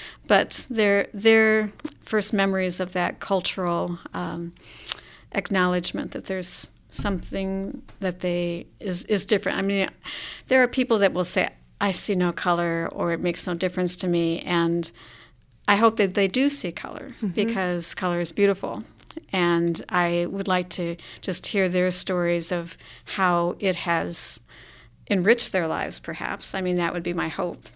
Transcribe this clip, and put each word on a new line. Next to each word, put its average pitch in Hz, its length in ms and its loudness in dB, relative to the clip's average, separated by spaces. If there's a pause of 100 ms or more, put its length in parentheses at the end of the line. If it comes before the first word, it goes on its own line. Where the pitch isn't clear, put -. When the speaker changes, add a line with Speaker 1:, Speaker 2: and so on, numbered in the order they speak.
(280)
Speaker 1:
but - 420 2
their, 208 420 2
their 220 600 4 (320)
first 208 280 0
memories 190 460 2
of 180 140 -4
that 175 260 0
cultural, 175 800 -2 (160)
um, 170 380 -6 (800)
acknowledgement 180 800 0
that - 140 -10
there's - 440 -6 (200)
something 190 920 -4 (180)
that 180 200 -4
they 175 460 -2 (120)
is, 180 260 -4
is 202 220 0
different. 190 320 0
I 185 40 0
mean, 196 260 0 (600)
there 254 140 6
are 247 60 4
people 247 300 2
that 196 160 4
will 180 100 0
say, - 240 2 (320)
"I 196 100 2
see 190 240 0
no 180 180 4
color," 170 600 0
or, 170 200 -2
"It 165 80 -2
makes 170 260 -2
no 180 80 -2
difference 180 420 0
to 190 100 -2
me," 170 340 2
and 170 520 0 (760)
I 202 80 4
hope 226 200 4
that 196 180 2
they 196 140 2
do 262 200 2
see 202 240 -2
color - 460 -12
Speaker 2:
Mm-hmm. 214 100 -4
Speaker 1:
because 180 680 0
color 175 260 0
is 170 120 -2
beautiful. 202 520 2 (480)
And 170 560 2
I 175 420 2
would 196 180 -4
like 185 220 0
to 170 260 -4 (240)
just - 260 -4
hear 190 220 2
their 180 220 2
stories 175 600 0
of 170 260 -4 (280)
how 175 560 2
it 185 160 0
has 170 640 -2 (680)
enriched 202 420 4
their 175 160 2
lives, 160 320 -4
perhaps. - 540 -6
I 190 80 -2
mean, 180 140 2
that 170 180 0
would 175 80 -4
be 175 100 -4
my 165 160 -2
hope, 175 340 -6 (140)